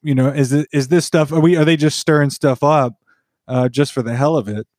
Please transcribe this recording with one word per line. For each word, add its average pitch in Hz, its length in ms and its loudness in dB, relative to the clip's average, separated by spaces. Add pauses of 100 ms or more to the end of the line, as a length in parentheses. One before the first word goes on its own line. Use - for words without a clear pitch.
you 147 140 -2
know, 131 140 2
is 135 240 -2
it, 147 180 0
is 139 160 -2
this 165 180 2
stuff, 156 260 0
are 160 100 0
we, 170 160 4
are 151 80 4
they 165 120 2
just 147 220 0
stirring 147 300 2
stuff 131 340 -2
up, 143 320 2 (520)
uh, 127 200 0
just 135 240 -2
for 135 100 -6
the 117 140 -6
hell 147 220 0
of 104 100 -4
it 104 180 -8 (140)